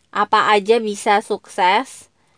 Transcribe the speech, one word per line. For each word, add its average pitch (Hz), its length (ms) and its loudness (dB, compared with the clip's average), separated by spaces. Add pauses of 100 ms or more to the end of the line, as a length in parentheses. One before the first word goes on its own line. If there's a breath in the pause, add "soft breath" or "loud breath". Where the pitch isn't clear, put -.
(140)
apa 208 400 0
aja 208 240 2
bisa 208 400 -2
sukses. 196 880 -4 (320)